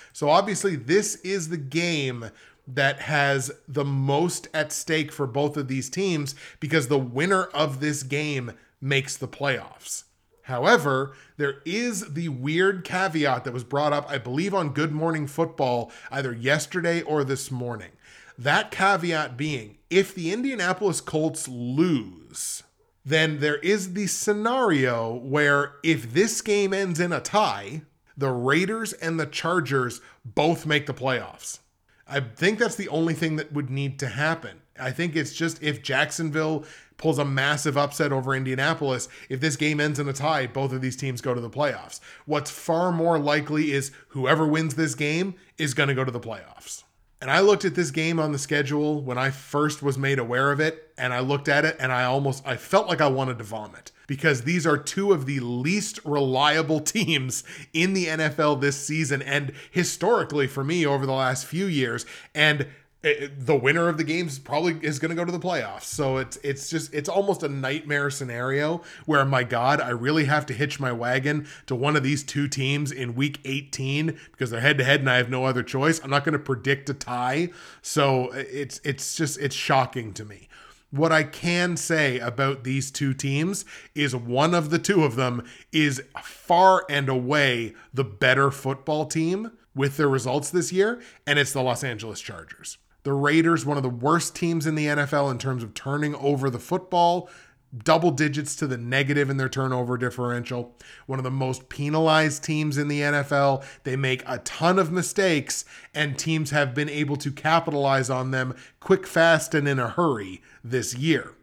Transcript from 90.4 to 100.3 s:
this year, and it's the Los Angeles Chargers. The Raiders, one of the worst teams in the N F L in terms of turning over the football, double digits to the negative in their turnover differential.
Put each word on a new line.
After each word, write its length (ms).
this 220
year, 280
and 120
it's 140
the 100
Los 220
Angeles 380
Chargers. 560
The 100
Raiders, 540
one 100
of 60
the 80
worst 440
teams 320
in 100
the 120
N 100
F 140
L 180
in 60
terms 260
of 120
turning 400
over 340
the 100
football, 720
double 260
digits 460
to 100
the 100
negative 540
in 60
their 120
turnover 500
differential. 760